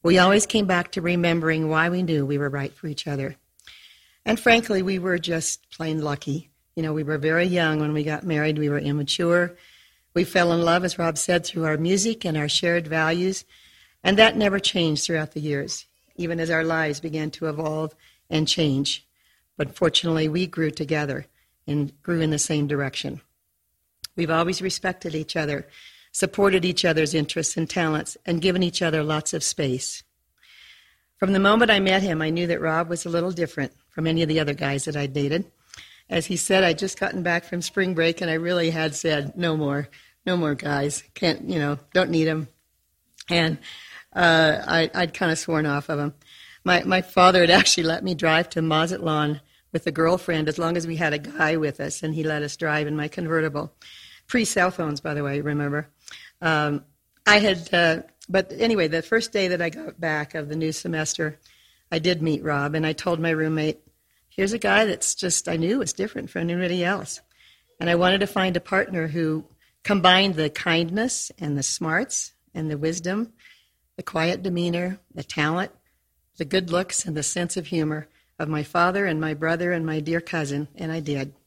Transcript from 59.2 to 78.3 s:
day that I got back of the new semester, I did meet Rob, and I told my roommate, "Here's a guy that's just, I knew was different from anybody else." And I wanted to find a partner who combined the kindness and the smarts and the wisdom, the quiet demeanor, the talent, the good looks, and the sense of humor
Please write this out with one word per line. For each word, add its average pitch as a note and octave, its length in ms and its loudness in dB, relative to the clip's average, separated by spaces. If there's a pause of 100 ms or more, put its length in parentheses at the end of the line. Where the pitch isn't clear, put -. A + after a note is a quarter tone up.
day F#3+ 180 0
that F3 120 0
I E3+ 80 0
got D#4 300 -12
back D3+ 340 -4
of D3 160 -8
the D3+ 60 -6
new D#3+ 160 -2
semester, D#3 680 -4 (540)
I E3 80 -2
did E3 240 0
meet D#3 180 0
Rob, D3 320 -2
and D#3+ 140 0
I D#3 60 0
told E3+ 260 -2
my E3 100 0
roommate, D#3 520 0 (460)
"Here's G3 260 -2
a A#3 40 -4
guy G#3 280 4
that's - 280 -2
just, - 340 -2
I E3+ 100 -2
knew F3+ 200 0
was G#3 160 -4
different - 380 -8
from E3+ 180 -4
anybody F3 340 -2
else." - 380 -4 (580)
And F3 80 0
I E3+ 80 4
wanted F3+ 260 4
to G3+ 60 0
find F#3 300 0
a E3+ 40 -2
partner F#3 480 -2
who D#3 360 -2 (380)
combined F#3+ 500 4
the D#3 160 0
kindness F3 880 -2
and D3 180 -4
the C#3 60 -2
smarts - 720 -2 (220)
and D#3 160 -4
the D3 80 -6
wisdom, F3+ 540 -4 (640)
the - 60 -12
quiet E3+ 380 -2
demeanor, F3 580 -4 (140)
the D3 100 -10
talent, D#3+ 480 -2 (640)
the E3 80 -6
good F3+ 260 -2
looks, F3+ 340 -2
and D#3+ 100 -4
the D3+ 60 -4
sense F3 360 -4
of D#3+ 100 -8
humor D#3 400 -2 (320)